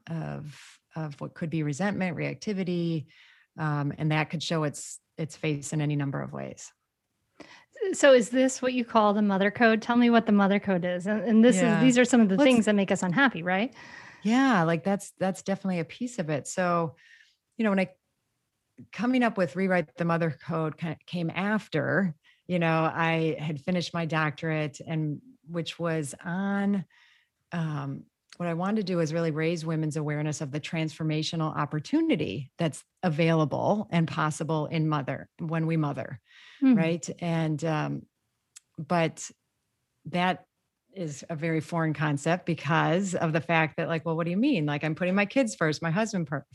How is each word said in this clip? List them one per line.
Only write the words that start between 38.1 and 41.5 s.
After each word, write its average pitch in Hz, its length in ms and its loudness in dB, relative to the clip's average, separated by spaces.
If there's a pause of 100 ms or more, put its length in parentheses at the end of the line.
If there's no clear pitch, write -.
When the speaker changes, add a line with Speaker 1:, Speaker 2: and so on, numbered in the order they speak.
Speaker 1:
but - 520 -2 (760)
that 175 400 -2 (480)
is 165 340 -8
a 170 80 -6
very 160 240 -2